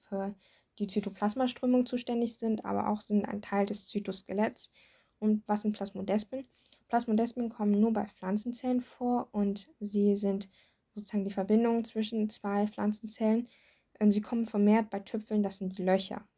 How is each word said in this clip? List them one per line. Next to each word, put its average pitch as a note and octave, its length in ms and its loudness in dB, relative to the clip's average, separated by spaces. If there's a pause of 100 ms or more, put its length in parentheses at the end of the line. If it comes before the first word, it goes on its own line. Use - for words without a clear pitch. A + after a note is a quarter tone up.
für G3 260 -6 (460)
die G#3 80 -2
Zytoplasmaströmung B3 1000 0
zuständig A#3+ 520 -4
sind, A3 260 -2
aber G3+ 240 -2
auch G#3 140 -2
sind G3+ 220 0
ein G3+ 180 -6
Teil G3+ 240 0
des G#3 200 -8
Zytoskeletts. G3+ 840 -4 (480)
Und G#3+ 260 0
was G#3 160 0
sind G#3 140 0
Plasmodesmen? G#3 720 -4 (420)
Plasmodesmen A#3 640 0
kommen G#3 280 2
nur A3+ 140 4
bei G#3 140 -2
Pflanzenzellen A#3+ 720 -4
vor B3 520 -2
und G3+ 460 -2
sie G3+ 380 2
sind G3 320 -2 (460)
sozusagen G#3 300 -4
die G3+ 60 -4
Verbindung A3 540 2
zwischen G#3+ 460 -2
zwei G3+ 360 0
Pflanzenzellen. G#3+ 840 -2 (520)
Ähm, G#3+ 100 6
sie G#3 120 2
kommen A#3 240 -2
vermehrt G#3+ 420 4
bei G3 120 -6
Tüpfeln, G#3+ 420 -2
das G3 160 -4
sind F#3+ 180 -6
die F3+ 80 -4
Löcher F#3+ 420 0 (120)